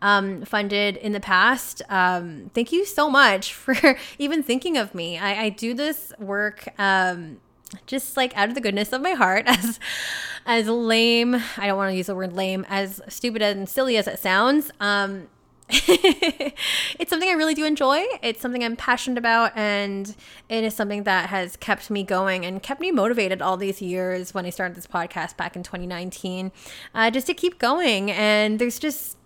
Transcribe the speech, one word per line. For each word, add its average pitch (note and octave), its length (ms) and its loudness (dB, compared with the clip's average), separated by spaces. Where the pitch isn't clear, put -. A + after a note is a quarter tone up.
um, G3 460 2
funded G3+ 500 0
in G#3 160 -4
the G3+ 80 -2
past. G3+ 680 2
Um, F3+ 640 0
thank A#3 180 0
you F#4 140 0
so D4+ 240 2
much B3 440 6
<laughs> - 100 -18
for C4 340 4
even C#4+ 240 0
thinking C4 360 0
of G3+ 160 -4
me. E3+ 240 -8
I, G3+ 260 -2
I G#3+ 60 0
do A3+ 240 -6
this D4 440 -6
work, G#3 500 -4
um, F#3 600 0
just, - 300 -6
like, B3+ 200 0
out G#3 120 2
of A#3+ 60 -6
the C#4 80 -4
goodness G3+ 300 -2
of C4 100 -2
my F4+ 100 0
heart, A3 320 2
<laughs> - 20 2
as, A#3 320 2
as A#3 220 2
lame, A#3 640 4
I G3+ 80 -2
don't G3 100 2
wanna G3 160 0
use F#3 140 -2
the G3+ 80 -4
word F#3 180 -4
lame, F#3+ 380 -2
as G3 380 -4
stupid A3+ 340 -4
and G3 260 0
silly B3+ 300 2
as G3 100 0
it - 120 -8
sounds. A#3+ 500 4
Um, G3+ 480 -2
<laughs> - 100 -6
it's - 1300 2
something F4+ 220 0
I - 20 4
really D#4 220 2
do D4+ 100 0
enjoy. D4 400 2
It's A3+ 220 -4
something B3 200 -4
I'm A#3 140 -4
passionate B3 400 0
about, A#3 400 2
and G3+ 580 -2
it A3+ 140 -2
is A3 100 -2
something G#3 300 -4
that F#3 260 2
has F#3+ 260 -4
kept - 340 -4
me G3+ 120 -2
going F#3 420 0
and F#3 180 -6
kept C#4 160 -6
me F4+ 120 -2
motivated G#3 500 2
all F#3 160 0
these F#3+ 240 -4
years F#3 540 -4
when F#3 100 -4
I F3 60 -6
started F3 260 -6
this F3 100 -16
podcast E3+ 520 -6
back E3+ 180 -6
in F3+ 60 -10
twenty F3+ 240 -10
nineteen, F#3 640 -8
uh, A3+ 160 4
just B3+ 180 -2
to F4+ 40 0
keep F4 260 -2
going. A#3+ 520 2
And G#3+ 480 2
there's A#3+ 200 0
just - 480 -6